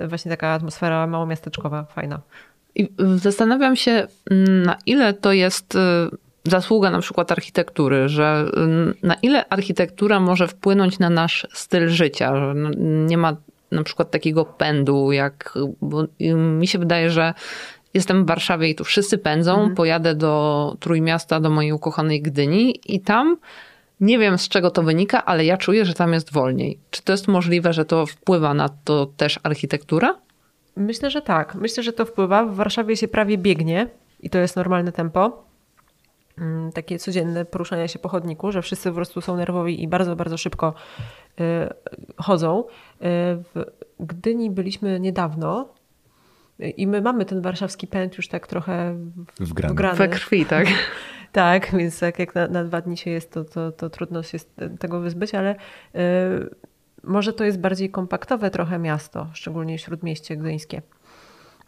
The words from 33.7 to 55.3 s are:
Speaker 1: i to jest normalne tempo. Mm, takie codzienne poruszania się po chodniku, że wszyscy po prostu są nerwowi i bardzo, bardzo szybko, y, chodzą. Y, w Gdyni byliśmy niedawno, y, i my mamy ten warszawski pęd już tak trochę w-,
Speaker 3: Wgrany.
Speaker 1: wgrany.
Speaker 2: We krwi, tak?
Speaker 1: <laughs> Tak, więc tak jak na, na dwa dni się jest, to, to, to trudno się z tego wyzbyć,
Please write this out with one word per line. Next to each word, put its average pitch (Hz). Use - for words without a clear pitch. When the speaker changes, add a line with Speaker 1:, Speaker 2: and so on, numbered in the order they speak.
Speaker 1:
i -
to 185
jest 175
normalne 175
tempo. 180
Mm, 160
takie 165
codzienne 170
poruszania 170
się 165
po 180
chodniku, 170
że 185
wszyscy 180
po 170
prostu 175
są 180
nerwowi 175
i 165
bardzo, 175
bardzo 165
szybko, 160
y, 170
chodzą. 175
Y, -
w -
Gdyni 220
byliśmy 190
niedawno, 180
y, -
i 190
my 202
mamy 226
ten 190
warszawski 185
pęd 185
już 180
tak -
trochę 175
w-, 92
Speaker 3:
Wgrany. 147
Speaker 1:
wgrany. 180
Speaker 2:
We 190
krwi, 180
tak? 160
Speaker 1:
<laughs> 190
Tak, 190
więc 170
tak 170
jak 175
na, 175
na 175
dwa 170
dni 175
się -
jest, 165
to, 160
to, 160
to 160
trudno 170
się 160
z -
tego 175
wyzbyć, 175